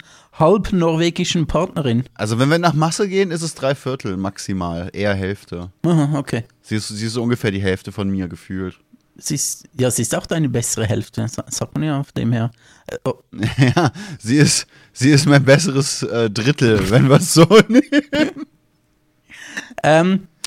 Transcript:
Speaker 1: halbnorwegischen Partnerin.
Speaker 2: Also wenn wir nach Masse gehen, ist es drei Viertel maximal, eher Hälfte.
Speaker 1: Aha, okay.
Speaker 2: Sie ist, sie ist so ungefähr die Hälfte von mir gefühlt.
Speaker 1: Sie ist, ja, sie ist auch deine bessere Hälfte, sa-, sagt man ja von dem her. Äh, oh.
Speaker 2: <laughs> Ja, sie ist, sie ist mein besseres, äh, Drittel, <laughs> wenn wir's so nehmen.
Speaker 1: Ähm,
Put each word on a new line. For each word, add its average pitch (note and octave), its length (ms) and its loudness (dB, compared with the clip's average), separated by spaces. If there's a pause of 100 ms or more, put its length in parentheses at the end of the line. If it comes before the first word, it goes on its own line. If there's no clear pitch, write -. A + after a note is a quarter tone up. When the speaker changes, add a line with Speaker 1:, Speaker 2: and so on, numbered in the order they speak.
(340)
Speaker 1:
halbnorwegischen E3+ 1120 0
Partnerin. C3+ 580 -2 (100)
Speaker 2:
Also G#2+ 240 -2
wenn C3+ 100 2
wir E3 100 2
nach E3+ 140 0
Masse D#3+ 340 0
gehen, F#3+ 240 0
ist E3 120 -6
es E3 120 -8
drei C3+ 200 -2
Viertel B2+ 420 -6
maximal, F#2 760 -6
eher G2+ 200 -2
Hälfte. F#2 580 -6 (140)
Speaker 1:
Aha, D#3 320 2
okay. C3 280 -6 (160)
Speaker 2:
Sie - 140 -6
ist, G#2+ 120 -4
sie G#2+ 180 -8
ist A2+ 80 -6
so A#2+ 100 -4
ungefähr A#2 280 -2
die G2 100 -4
Hälfte F#2+ 300 -2
von G2 180 -4
mir F#2+ 180 -2
gefühlt. F#2 480 -10 (400)
Speaker 1:
Sie - 200 -6
ist, - 300 -8 (140)
ja, B2+ 120 2
sie - 100 -4
ist A2+ 140 -4
auch F3+ 100 -6
deine D#3+ 240 0
bessere A#2 380 -4
Hälfte, A2 400 -4
sa-, - 200 -10
sagt - 280 -8
man D3+ 80 -4
ja C#3+ 200 -2
von - 140 -14
dem A#2 160 -2
her. A#2 180 -2 (360)
Äh, - 180 -8
oh. C3 80 -2 (180)
Speaker 2:
<laughs> A2 260 -6 (180)
Ja, E3 160 2 (280)
sie A#2 180 -2
ist, - 280 -2 (260)
sie C3 200 2
ist D3 160 4
mein C#3+ 180 4
besseres, C#3 580 2
äh, A#2 280 -2
Drittel, A2 580 2
<laughs> - 0 -
wenn C3 200 4
wir's C#3+ 240 4
so E3 120 8 (240)
nehmen. A#3+ 140 4 (2000)
Speaker 1:
Ähm, E3+ 440 2 (200)